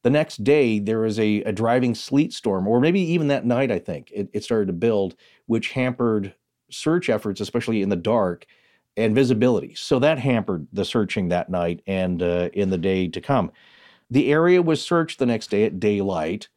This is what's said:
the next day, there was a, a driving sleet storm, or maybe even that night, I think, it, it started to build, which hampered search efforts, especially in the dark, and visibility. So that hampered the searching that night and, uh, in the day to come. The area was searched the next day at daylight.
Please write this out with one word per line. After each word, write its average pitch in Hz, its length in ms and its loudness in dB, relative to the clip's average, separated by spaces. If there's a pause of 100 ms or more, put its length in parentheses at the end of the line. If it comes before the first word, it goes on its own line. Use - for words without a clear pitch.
the 123 80 4
next 147 320 -2
day, 127 360 4
there 110 200 -2
was 110 180 0
a, 104 260 2
a 110 100 -4
driving 117 420 2
sleet 143 380 0
storm, 95 340 -2
or 117 120 4
maybe 175 200 2
even 165 300 0
that 139 160 -2
night, 123 260 0
I 90 80 -2
think, - 320 -10
it, 101 220 -6
it 104 100 -6
started 107 240 0
to 92 60 -4
build, 98 420 0 (320)
which 113 220 -2
hampered 120 680 -2 (340)
search 165 400 0
efforts, 104 300 -2
especially 113 420 -2
in 98 80 0
the 98 60 2
dark, 95 500 0 (520)
and 110 180 2
visibility. 123 580 2
So - 260 -2
that 147 200 2
hampered 107 540 -2
the 95 120 -2
searching 98 440 -2
that 87 200 -2
night 87 380 -2
and, 92 340 -2
uh, 87 320 0
in 98 160 0
the 92 80 0
day 95 300 0
to 80 140 -8
come. 117 300 0 (600)
The 127 200 2
area 175 300 4
was 160 200 0
searched 165 380 -2
the 131 60 0
next 113 240 -2
day 104 140 2
at 98 160 -2
daylight. 98 760 -2